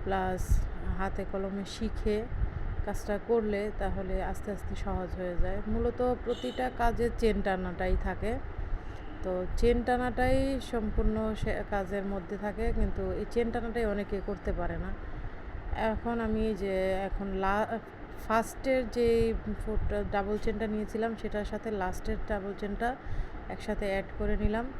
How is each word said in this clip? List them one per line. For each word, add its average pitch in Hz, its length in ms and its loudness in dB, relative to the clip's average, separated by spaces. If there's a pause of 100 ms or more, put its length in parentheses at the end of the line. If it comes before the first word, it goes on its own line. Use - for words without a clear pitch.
প্লাস 185 380 0 (560)
হাতে 196 340 -2
কলমে 196 320 -2
শিখে 214 580 -2 (640)
কাজটা 202 320 -2 (100)
করলে 214 500 2
তাহলে 185 440 0
আস্তে 185 300 -4
আস্তে 190 220 -4 (100)
সহজ 185 260 -2 (100)
হয়ে 180 220 -2
যায়। 185 240 4
মূলত 240 480 2 (100)
প্রতিটা 254 540 -2
কাজে 226 400 2
চেন 214 240 4
টানাটাই 185 600 2
থাকে, 196 300 0 (920)
তো 185 220 0 (120)
চেন 240 260 6
টানাটাই 254 800 4 (120)
সম্পূর্ণ 214 680 2
সে 214 300 0
কাজের 196 340 -2
মধ্যে 196 320 -4
থাকে, 208 360 0
কিন্তু 208 300 2 (100)
এই 208 180 -4
চেন 233 200 2
টানাটাই 233 340 -2
অনেকে 202 420 0
করতে 202 260 -2
পারে 170 260 0
না। 180 140 -4 (840)
এখন 220 440 0
আমি 220 340 2
যে 190 200 -2 (180)
এখন 190 340 -2
লা-, 196 520 0 (500)
ফার্স্টের 226 640 2
যে 233 440 4 (320)
ফুটটা 208 460 2
ডাবল 208 260 0
চেনটা 208 280 0
নিয়েছিলাম, 214 540 -2
সেটার 208 240 -2
সাথে 214 260 -4
লাস্টের 196 460 0 (120)
ডাবল 202 320 -2
চেনটা 214 360 0 (520)
একসাথে 208 380 -2
অ্যাড 196 180 0 (140)
করে 208 180 2
নিলাম। 214 300 2 (140)